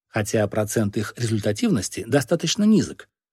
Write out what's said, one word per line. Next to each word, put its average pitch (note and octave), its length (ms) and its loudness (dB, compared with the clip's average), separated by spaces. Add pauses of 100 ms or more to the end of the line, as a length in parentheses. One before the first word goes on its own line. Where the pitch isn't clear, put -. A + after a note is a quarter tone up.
хотя G#2+ 400 0
процент G#2+ 480 -2
их A2 220 -6
результативности A2+ 880 -2
достаточно E3 560 0
низок, G3+ 460 2 (240)